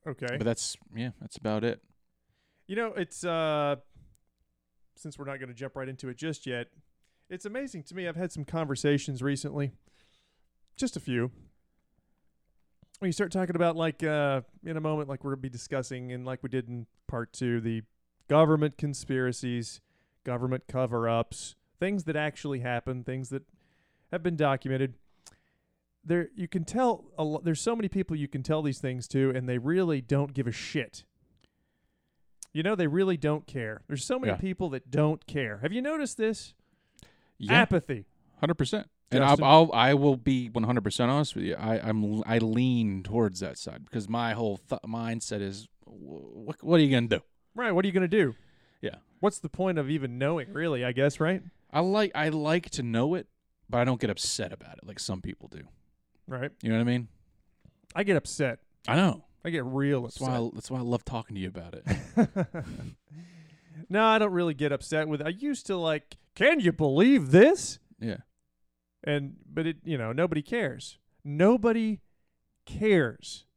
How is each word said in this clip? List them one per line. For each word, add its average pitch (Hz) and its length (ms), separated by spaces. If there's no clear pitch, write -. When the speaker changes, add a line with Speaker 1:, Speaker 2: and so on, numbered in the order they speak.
Speaker 1:
Okay. 131 200
Speaker 2:
But 113 60
that's, - 320
yeah, 117 160
that's - 160
about 107 280
it. 117 180
Speaker 1:
You 190 100
know, 226 200
it's, 175 280
uh, 151 520
since - 240
we're 147 60
not 139 160
gonna 127 140
jump 131 220
right 131 120
into 131 200
it 123 80
just 156 300
yet, 123 220
it's 180 160
amazing 214 400
to - 100
me. 180 120
I've 160 100
had 180 160
some 151 120
conversations 143 800
recently, 139 500
just 262 200
a - 40
few. 123 300
When 190 100
you 170 40
start 185 200
talking 180 240
about, 170 200
like, 165 260
uh, 143 400
in 165 120
a 160 40
moment, 156 280
like 135 160
we're 139 80
gonna 131 100
be 135 80
discussing, 127 600
and 123 120
like 131 180
we 135 60
did 120 200
in 120 180
part 117 260
two, 120 280
the 113 220
government 151 500
conspiracies, 127 1000
government 127 440
cover-ups, 117 880
things 190 260
that 156 120
actually 147 440
happen, 123 440
things 131 260
that 135 120
have 175 120
been 170 140
documented. 135 580
There, 170 300
you 175 140
can 170 160
tell 233 400
a 160 60
lo-, 156 200
there's 160 160
so 233 160
many 214 120
people 180 280
you 143 120
can 135 140
tell 156 200
these 139 160
things 127 300
to, 135 220
and 127 180
they 123 100
really 160 420
don't 139 320
give 127 140
a 117 60
shit. - 520
You 151 100
know, 170 120
they 180 120
really 180 320
don't 151 280
care. 110 420
There's 135 160
so 254 140
many 240 140
Speaker 2:
Yeah. - 60
Speaker 1:
people 185 320
that 127 200
don't 151 360
care. 113 320
Have 147 140
you 247 100
noticed 294 340
this? 220 380
Speaker 2:
Yeah. - 160
Speaker 1:
Apathy. 180 540
Speaker 2:
Hundred 165 140
percent. 156 340
And 127 120
I'll, 139 140
Speaker 1:
Justin? - 100
Speaker 2:
I'll, 156 280
I 127 200
will 139 220
be 123 320
one 110 160
hundred 120 180
percent 120 280
honest 143 260
with 92 80
you. 92 120
I, 110 300
I'm, 107 400
I 113 120
lean 113 640
towards 98 380
that 82 180
side - 260
because 104 240
my 117 240
whole 107 240
th-, - 300
mindset 113 560
is, 101 260
"Wh-, - 60
what, - 180
what 165 160
are - 20
you 139 80
gonna 120 180
do?" 98 120
Speaker 1:
Right. 226 180
What 180 120
are 196 40
you 190 40
gonna 185 160
do? 165 260
Speaker 2:
Yeah. - 160
Speaker 1:
What's 202 180
the 160 120
point 180 280
of 139 120
even 135 280
knowing, 139 340
really, 143 320
I 123 80
guess, 135 280
right? 170 220
Speaker 2:
I 151 100
like, 196 340
I 151 160
like 156 400
to 151 120
know 120 320
it, 180 120
but 120 100
I 120 60
don't 123 160
get 117 100
upset 92 420
about 85 260
it - 80
like 87 120
some 92 220
people - 280
do. 73 160
Speaker 1:
Right. 135 240
Speaker 2:
You 117 80
know 113 60
what 113 40
I 117 40
mean? 123 240
Speaker 1:
I 175 80
get 196 140
upset. 135 440
Speaker 2:
I 120 80
know. 170 280
Speaker 1:
I 175 60
get 156 140
real 135 380
Speaker 2:
That's - 180
why 131 140
I, 123 40
Speaker 1:
upset. 117 160
Speaker 2:
that's - 180
why 131 80
I - 20
love 120 220
talking 110 320
to 95 40
you 92 80
about 87 260
it. - 120
Speaker 1:
<laughs> - 1120
No, 208 160
I 220 140
don't 208 140
really 175 220
get 143 180
upset 156 340
with, 151 160
I 151 60
used 254 380
to, 190 100
like, 160 400
"Can 311 260
you 175 120
believe 160 580
this?" 247 480
Speaker 2:
Yeah. 110 160
Speaker 1:
And, 143 320
but 156 180
it, 160 180
you 160 140
know, 113 140
nobody 156 300
cares. 185 560
Nobody 214 800
cares. - 800